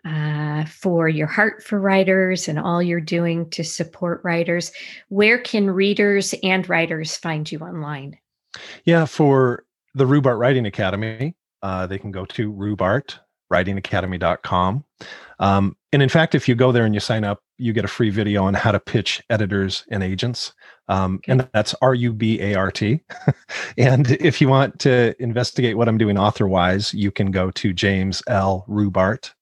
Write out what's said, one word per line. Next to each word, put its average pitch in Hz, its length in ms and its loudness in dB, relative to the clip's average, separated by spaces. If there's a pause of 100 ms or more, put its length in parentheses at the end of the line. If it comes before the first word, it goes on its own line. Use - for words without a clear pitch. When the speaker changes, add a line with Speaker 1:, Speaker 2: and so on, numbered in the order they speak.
Speaker 1:
uh, 151 600 -2
for 165 420 0
your 151 180 0
heart 214 360 0
for 202 180 -4
writers 190 680 2
and 156 100 -4
all 175 240 -2
you're 175 180 0
doing 170 500 -2
to 165 140 -8
support 170 600 -6
writers. 170 460 -2 (380)
Where 214 300 2
can 214 320 0
readers 196 720 2
and 185 260 0
writers 165 480 -2
find 156 340 -6
you 151 80 -8
online? 151 580 -12 (680)
Speaker 2:
Yeah, 170 200 6
for 135 600 4 (300)
the 135 120 2
Rhubarт 127 320 4
Writing 123 280 2
Academy, 110 680 -4 (280)
uh, 92 240 -4
they 95 120 -8
can 101 140 -12
go 95 140 -8
to 107 260 -6 (960)
rhubartwritingacademy 92 680 -2
dot 87 240 -2
com. 95 420 0 (560)
Um, 98 360 2 (160)
and 139 100 4
in 131 60 4
fact, 160 260 2
if 135 140 0
you 123 60 2
go 127 180 4
there 117 120 4
and 107 100 2
you 104 60 0
sign 110 240 -2
up, 101 160 -4 (180)
you 117 140 -4
get 104 120 -2
a 101 40 -6
free 110 220 0
video 101 340 0
on 98 100 0
how 107 180 0
to 101 80 0
pitch - 500 -4
editors 98 600 -2
and 101 120 -2
agents. 95 500 -6 (360)
Um, 95 280 0
Speaker 1:
Okay. - 160 -4
Speaker 2:
and 127 200 2
that's 107 300 0
R 131 120 6
U 120 180 0
B 110 280 0
A 101 140 -2
R 95 160 0
T. 110 300 0 (380)
<laughs> - 380 -12
And 127 360 4
if - 280 2
you 139 80 6
want 135 320 2
to 123 420 4
investigate 117 540 -2
what 117 120 2
I'm 110 100 2
doing 104 200 2
author-wise, 95 760 2
you 101 160 -2
can 98 200 -2
go 92 220 -2
to 98 200 -2
james 95 540 -2
l 95 420 -2
rubart 101 720 0